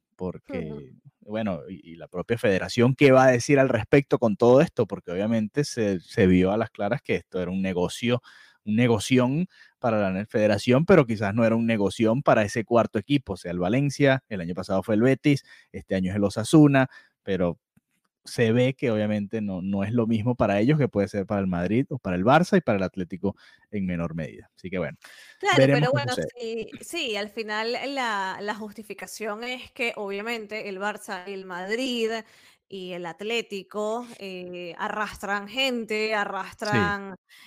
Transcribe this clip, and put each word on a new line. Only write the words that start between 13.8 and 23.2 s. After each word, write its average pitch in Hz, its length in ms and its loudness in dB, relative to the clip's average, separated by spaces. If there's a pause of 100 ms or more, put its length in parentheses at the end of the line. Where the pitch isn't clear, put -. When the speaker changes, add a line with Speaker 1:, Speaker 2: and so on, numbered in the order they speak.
Speaker 1:
el 98 140 -8
año 85 140 -6
pasado 95 260 -2
fue 110 140 0
el 107 80 2
Betis, 135 400 2 (280)
este - 240 -8
año 92 140 0
es 95 60 -4
el 104 80 0
Osasuna, 135 640 4 (340)
pero 87 380 -2 (640)
se 113 280 0
ve 123 200 2
que 135 160 -2
obviamente 107 520 -2
no, 95 200 -6
no 98 220 -2
es 104 80 -4
lo 117 160 2
mismo 113 280 0
para 101 260 2
ellos 147 180 2
que 131 80 2
puede 101 220 0
ser 98 160 -6
para 101 160 -2
el 95 60 -2
Madrid 92 420 0
o 143 100 -8
para 90 160 -4
el 90 80 -2
Barça 160 340 4
y 175 40 2
para 107 160 0
el 95 60 0
Atlético 92 520 -6 (340)